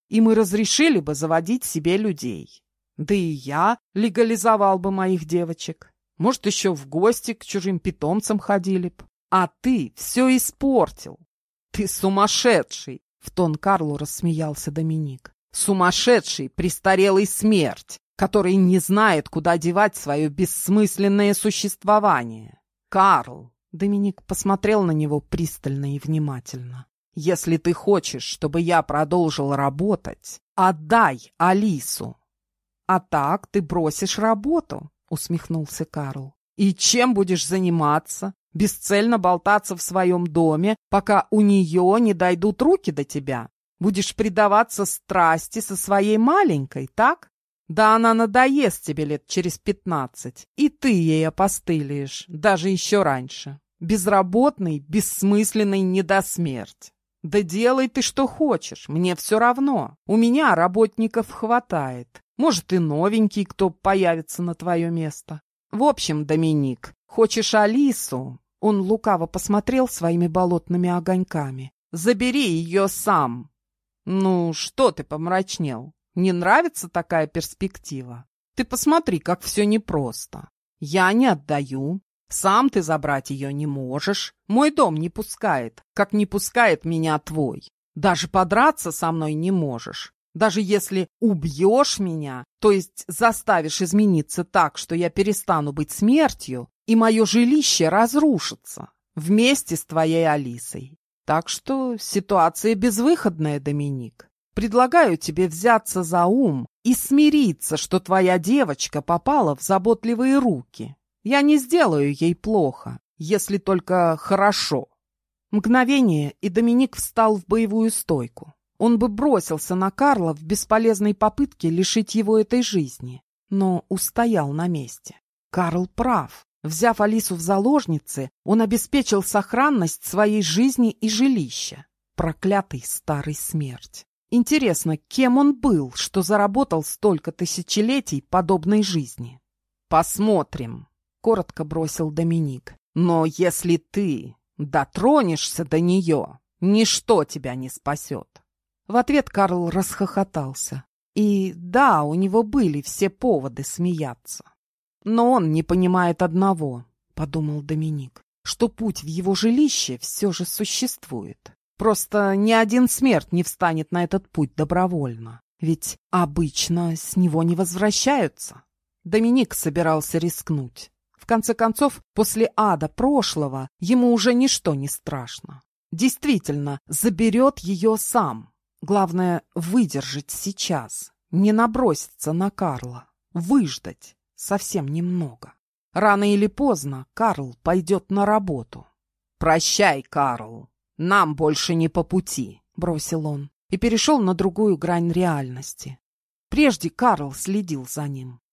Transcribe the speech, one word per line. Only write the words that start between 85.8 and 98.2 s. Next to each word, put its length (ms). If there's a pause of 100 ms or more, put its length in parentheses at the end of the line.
как 200
не 120
пускает 600
меня 340
твой. 480 (280)
Даже 320
подраться 640
со 200
мной 220
не 180
можешь. 640 (240)
Даже 240
если 460 (120)
убьёшь 760
меня, 460 (160)
то 120
есть 360
заставишь 720
измениться 640
так, 340
что 160
я 160
перестану 640
быть 160
смертью, 800 (160)
и 100
моё 300
жилище 640
разрушится 1040 (240)